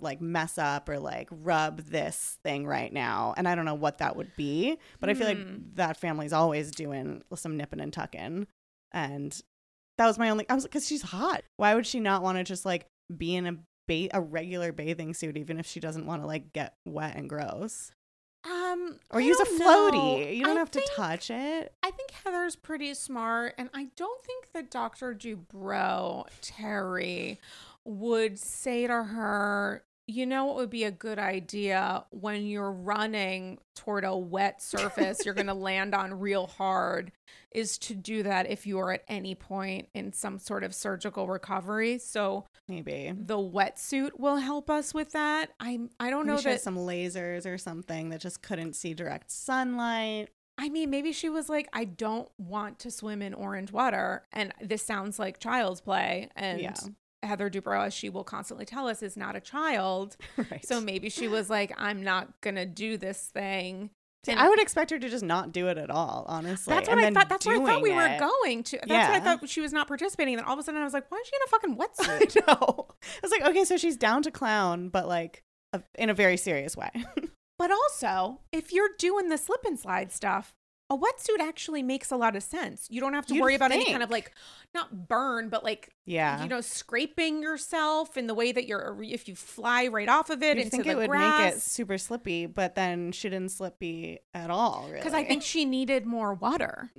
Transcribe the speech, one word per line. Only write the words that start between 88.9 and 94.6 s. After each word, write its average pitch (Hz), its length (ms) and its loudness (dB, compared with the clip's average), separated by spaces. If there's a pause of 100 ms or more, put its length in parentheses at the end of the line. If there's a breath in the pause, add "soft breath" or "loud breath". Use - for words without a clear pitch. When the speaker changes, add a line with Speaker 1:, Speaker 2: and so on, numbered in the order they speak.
Speaker 2:
if 220 280 -8
you 180 60 -14
fly 240 520 0
right 220 220 0
off 302 200 6
of 294 140 0
it 302 140 6
Speaker 1:
You'd 240 80 2
Speaker 2:
into 214 60 -4
Speaker 1:
think 247 120 2
Speaker 2:
the 311 60 2
Speaker 1:
it 311 80 2
would 220 120 4
Speaker 2:
grass. 302 360 6
Speaker 1:
make - 100 4
it - 60 -4
super 196 360 -2
slippy, 190 480 -4
but 180 300 -2
then 175 380 0
she - 160 -6
didn't 185 240 -4
slippy 170 640 -8 (140)
at 170 160 -6
all, 185 400 0